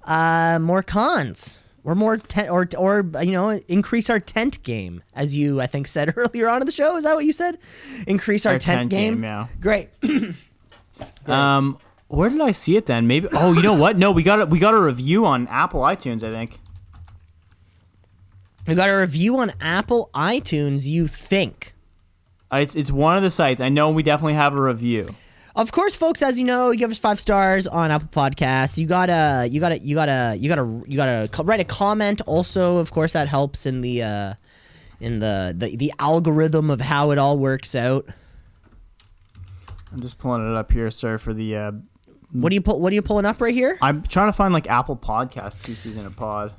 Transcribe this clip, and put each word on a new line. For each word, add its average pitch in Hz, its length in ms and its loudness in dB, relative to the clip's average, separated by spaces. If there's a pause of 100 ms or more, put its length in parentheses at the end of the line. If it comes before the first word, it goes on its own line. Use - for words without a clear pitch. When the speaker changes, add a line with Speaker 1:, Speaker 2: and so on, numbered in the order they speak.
Speaker 1:
uh, 165 540 2
more 175 220 0
cons 208 760 -2 (240)
or 151 120 -2
more 220 220 2
tent, 208 320 -4
or, 180 180 0 (100)
or, 196 280 2 (160)
you 175 100 0
know, 190 200 0 (160)
increase 202 420 0
our 226 100 2
tent - 440 -4
game, 92 400 -8 (120)
as 143 200 -4
you, 143 260 0
I 127 60 -2
think, 139 200 -6
said 151 260 -2
<laughs> - 40 -20
earlier 233 320 0
on 247 120 2
in 269 40 -2
the 277 60 -2
show. 320 260 0
Is 311 60 -2
that 311 120 2
what 302 100 0
you 311 60 2
said? 339 280 -4 (480)
Increase 202 380 0
our - 80 4
Speaker 2:
Our 131 60 2
Speaker 1:
tent 175 200 0
Speaker 2:
tent 123 100 -2
Speaker 1:
game? 208 260 0
Speaker 2:
game, 113 80 -2
yeah. 107 240 -6 (140)
Speaker 1:
Great. 202 340 0
<clears throat> - 60 -20
Great. 226 340 -2 (920)
Speaker 2:
Um, 139 500 2 (300)
where 170 220 2
did 302 120 0
I 269 100 2
see 170 240 0
it 214 120 2
then? 117 180 2
Maybe. 147 280 4
Oh, 165 200 6
you 165 80 6
know 208 120 6
what? 180 240 4
No, 196 140 6
we 165 120 4
got 208 180 4
a, 190 60 2
we 165 120 4
got 208 140 6
a 220 60 6
review 151 480 2
on 123 220 0
Apple 147 320 -2
iTunes, 127 420 -2
I 110 100 -6
think. 113 260 -10 (2000)
Speaker 1:
We 160 100 0
got 185 140 4
a 196 80 4
review 185 400 2
on 254 140 0 (100)
Apple 202 540 -2
iTunes, 147 720 -2
you 160 220 0
think. - 680 -4 (760)
Speaker 2:
Uh, 135 60 0
it's, 147 180 0
it's 139 160 -2
one 151 260 4
of 196 60 2
the 190 60 2
sites. 139 300 2
I 131 100 0
know 147 200 4
we 156 140 2
definitely 151 320 2
have 147 200 2
a 139 60 0
review. 117 540 -2 (400)
Speaker 1:
Of 226 160 0
course, 381 240 0
folks, 330 260 0
as 269 160 2
you 247 80 -2
know, 247 260 2
you 247 60 0
give 226 140 0
us 220 80 -8
five 208 200 2
stars 190 480 2
on 165 240 0
Apple 151 180 -2
Podcasts. 135 680 0
You 160 100 -2
gotta, 160 600 2
you 139 100 -2
gotta, 165 200 0
you 143 160 -4
gotta, 131 420 0
you 127 120 -2
gotta, 120 380 -2
you 139 80 -6
gotta 123 360 0
co-, 165 120 -4
write 202 160 2
a 185 60 -2
comment. 208 640 0
Also, 175 500 0
of 165 140 -2
course, 160 220 -2
that 147 140 -2
helps 139 380 -2
in 131 160 -4
the, 123 220 -4
uh, 101 300 -6 (680)
in 117 200 -4
the, 95 380 -2
the, 110 180 -6
the 127 240 -4
algorithm 156 720 2
of 135 100 0
how 143 320 0
it 143 60 2
all 143 200 2
works 135 380 -2
out. 131 300 0 (1900)
Speaker 2:
I'm 131 80 -12
just 123 200 -12
pulling 120 300 -4
it 113 60 -2
up 110 160 -2
here, 113 200 0
sir, 110 260 -4
for 110 160 -6
the, 110 220 -6
uh, 104 160 -6 (600)
Speaker 1:
What 139 200 0
are 190 40 2
you 202 60 0
pull-, 196 180 0
what 180 120 0
are 202 40 0
you 208 60 0
pulling 208 240 0
up 214 160 -2
right 240 120 0
here? 254 280 0
Speaker 2:
I'm 151 220 2
trying 196 240 2
to 208 60 2
find, 196 200 2
like, 151 160 0
Apple 123 260 0
Podcasts, 110 680 -6
two 120 100 -12
season 107 320 -12
a 95 60 -14
pod. 104 480 -8